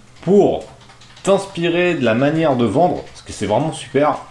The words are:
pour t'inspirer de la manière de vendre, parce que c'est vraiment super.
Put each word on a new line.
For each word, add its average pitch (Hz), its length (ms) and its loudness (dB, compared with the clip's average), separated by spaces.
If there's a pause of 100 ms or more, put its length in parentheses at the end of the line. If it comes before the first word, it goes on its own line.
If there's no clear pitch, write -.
(220)
pour 180 420 2 (580)
t'inspirer 175 720 0
de 139 100 -2
la 113 100 2
manière 147 420 0
de 120 80 0
vendre, 117 400 0
parce - 180 -20
que - 100 -18
c'est - 140 -6
vraiment 131 260 0
super. 139 480 -2 (100)